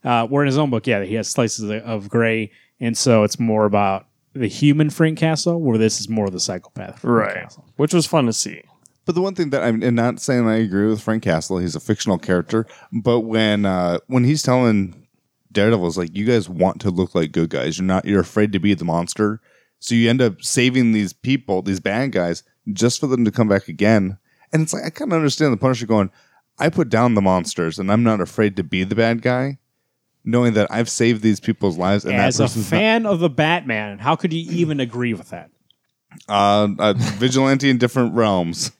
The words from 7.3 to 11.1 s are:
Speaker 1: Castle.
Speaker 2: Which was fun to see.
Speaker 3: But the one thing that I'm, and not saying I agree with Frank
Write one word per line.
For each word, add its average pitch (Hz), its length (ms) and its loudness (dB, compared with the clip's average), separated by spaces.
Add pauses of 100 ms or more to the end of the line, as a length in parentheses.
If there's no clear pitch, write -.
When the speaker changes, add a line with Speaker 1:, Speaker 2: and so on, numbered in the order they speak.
Speaker 1:
Castle. - 200 -20 (120)
Speaker 2:
Which 147 180 0
was 165 120 2
fun 147 200 2
to 113 60 0
see. 82 300 -8 (420)
Speaker 3:
But 175 120 -2
the 180 40 0
one 190 160 -2
thing 170 140 -2
that 131 120 0
I'm, 113 220 0
and 123 120 2
not 117 240 0
saying 123 280 0
I 110 80 2
agree 104 320 0
with 107 120 0
Frank 110 240 -4